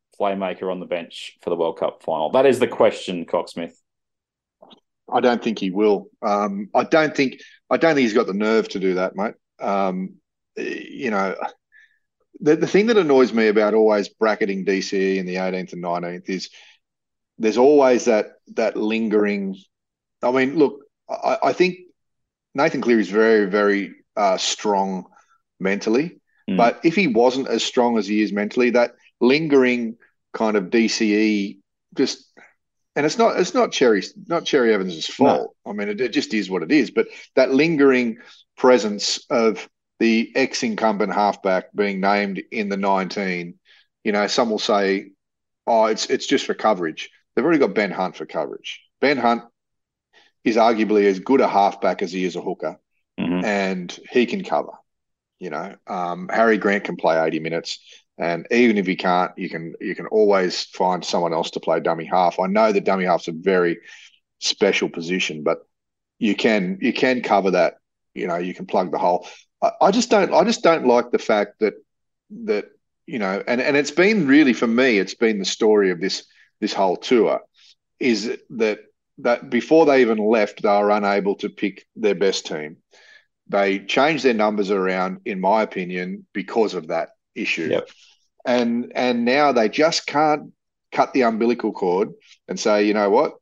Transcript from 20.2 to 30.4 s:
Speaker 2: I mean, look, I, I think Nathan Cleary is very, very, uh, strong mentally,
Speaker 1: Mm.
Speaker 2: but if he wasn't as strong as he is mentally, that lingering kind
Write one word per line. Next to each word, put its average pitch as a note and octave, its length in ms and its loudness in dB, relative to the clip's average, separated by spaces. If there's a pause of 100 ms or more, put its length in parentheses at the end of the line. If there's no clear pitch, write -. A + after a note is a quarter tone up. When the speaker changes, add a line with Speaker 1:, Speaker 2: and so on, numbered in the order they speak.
Speaker 2:
I A#2+ 80 0
mean, C3 260 0
look, C#3 240 2 (280)
I, B2+ 360 -4
I C#3+ 80 2
think F3+ 260 0 (760)
Nathan C#3+ 260 0
Cleary A#2 200 2
is F#2 100 -4
very, A2 360 4
very, G2+ 480 0 (220)
uh, G2 200 2
strong F#2+ 720 -4 (520)
mentally, A2 600 -2 (280)
Speaker 1:
Mm. G2 80 -2
Speaker 2:
but A#2 260 2
if E3 140 2
he G3 120 2
wasn't B2 400 2
as A2+ 140 -2
strong A#2+ 360 0
as G2 80 -2
he G#2+ 160 0
is G2 100 -2
mentally, A2+ 380 0
that A#2+ 220 2 (280)
lingering B2+ 800 2 (340)
kind A2 240 0